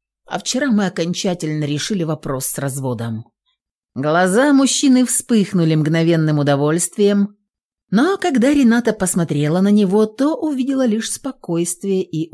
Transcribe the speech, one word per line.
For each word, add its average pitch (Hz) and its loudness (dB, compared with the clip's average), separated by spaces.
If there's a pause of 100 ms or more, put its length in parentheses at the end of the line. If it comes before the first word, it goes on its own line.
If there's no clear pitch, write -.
(260)
а - -6
вчера 269 -4
мы 208 2
окончательно 170 -4
решили 151 -4
вопрос 147 -6
с - -6
разводом». 123 -6 (680)
Глаза 185 2
мужчины 262 4
вспыхнули 180 0
мгновенным 156 2
удовольствием, 170 0 (540)
но 339 2
когда 277 2
Рената 240 2
посмотрела 165 0
на 202 2
него, 208 2
то 269 -2
увидела 269 -2
лишь 220 -2
спокойствие 185 -4
и 160 -6